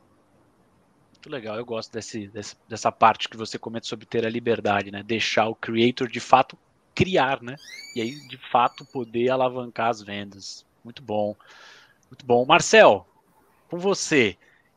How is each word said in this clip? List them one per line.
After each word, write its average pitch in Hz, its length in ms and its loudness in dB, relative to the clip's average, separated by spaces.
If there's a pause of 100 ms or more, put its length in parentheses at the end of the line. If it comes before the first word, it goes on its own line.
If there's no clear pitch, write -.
(1120)
Muito - 160 -20
legal, 123 260 -10
eu - 100 -8
gosto 113 280 -10
desse, 107 340 -10
desse, 104 300 -14 (100)
dessa 113 240 -2
parte - 380 4
que - 80 -18
você 110 200 -8
comenta 113 300 -10
sobre 110 180 -12
ter 113 200 -4
a 113 40 -2
liberdade, 104 640 -2
né? 101 100 -10
Deixar 110 460 0
o 113 80 -6
creator, 117 540 0
de 117 100 -8
fato, - 380 0 (360)
criar, 143 480 0
né? 123 140 -12 (400)
E 120 60 -4
aí, 117 100 -4 (160)
de 127 100 -18 (140)
fato, 123 320 0
poder 120 460 -4
alavancar 127 580 -2
as 113 140 -4
vendas. 101 640 -14 (180)
Muito 117 180 -18
bom, 107 320 -4 (760)
muito - 160 -20
bom. 123 200 2
Marcel, 160 640 6 (600)
com 170 100 -8
você, 160 560 2 (400)